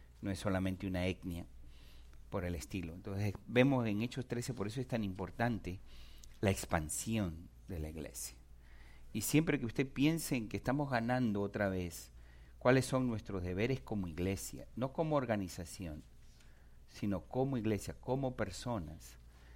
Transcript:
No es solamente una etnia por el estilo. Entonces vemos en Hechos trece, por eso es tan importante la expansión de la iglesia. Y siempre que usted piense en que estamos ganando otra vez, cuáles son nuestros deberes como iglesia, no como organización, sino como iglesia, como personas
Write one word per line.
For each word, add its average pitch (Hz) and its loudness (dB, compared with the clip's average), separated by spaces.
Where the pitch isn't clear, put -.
No 98 -2
es 92 -2
solamente 95 2
una 90 2
etnia 87 -2
por 92 -2
el 87 0
estilo. 85 -6
Entonces 98 -2
vemos 123 6
en 104 2
Hechos 123 -4
trece, 120 -4
por 98 -2
eso 131 -4
es 123 -4
tan 113 0
importante 95 -2
la 101 6
expansión 90 0
de 90 -6
la 76 -4
iglesia. - -10
Y 110 -2
siempre 156 4
que 117 0
usted 135 0
piense 151 4
en 107 0
que - -4
estamos 139 2
ganando 117 4
otra 101 2
vez, 90 -2
cuáles 127 6
son 131 2
nuestros 104 -2
deberes 104 2
como 98 -2
iglesia, 87 -2
no 131 -2
como 156 4
organización, 92 0
sino 98 0
como 131 0
iglesia, 104 0
como 127 0
personas 95 -4